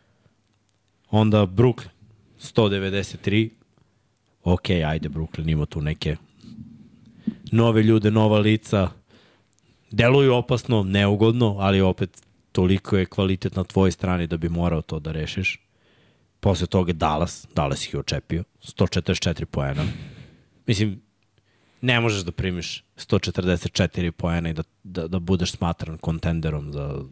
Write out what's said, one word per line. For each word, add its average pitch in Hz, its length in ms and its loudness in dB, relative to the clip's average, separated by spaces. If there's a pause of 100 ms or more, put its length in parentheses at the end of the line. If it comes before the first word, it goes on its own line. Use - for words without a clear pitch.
(1120)
Onda 107 360 4
Brooklyn, 113 420 2 (500)
sto 107 300 2
devedeset 98 520 -4
tri. 110 280 0 (920)
Ok, 87 260 0
ajde, 80 400 -2
Brooklyn 80 380 -8
ima 76 180 0
tu 76 160 -8
neke 76 340 -4 (1300)
nove 113 380 4
ljude, 107 280 4
nova 107 280 4
lica. 104 500 2 (1000)
Deluju 127 420 4
opasno, 120 500 0
neugodno, 101 720 2
ali 98 240 2
opet 92 400 0 (300)
toliko 95 460 2
je 92 80 0
kvalitet 95 500 -4
na 92 80 -2
tvojoj 95 280 2
strani 90 360 -2
da 82 100 -4
bi 82 120 -4
morao 85 320 0
to - 180 -8
da 78 120 -8
rešiš. 78 480 -6 (800)
Posle 90 280 2
toga 90 260 0
Dallas, 78 640 -2
Dallas - 300 -2
ih - 80 -10
je 71 60 -4
očepio, 82 440 -6 (180)
sto - 260 -2
četrdeset - 360 -2
četiri 85 220 -4
poena. 69 380 -4 (840)
Mislim, 104 340 -2 (800)
ne 123 180 2
možeš 107 220 0
da 85 100 -6
primiš 90 520 -6 (120)
sto - 240 0
četrdeset 90 540 -2
četiri 87 380 -2
poena 85 380 -4
i 82 40 -4
da, 80 100 -6 (200)
da, 90 240 -10
da 90 120 -4
budeš 87 320 -2
smatran 82 460 -6
kontenderom 80 720 -4
za 71 400 -8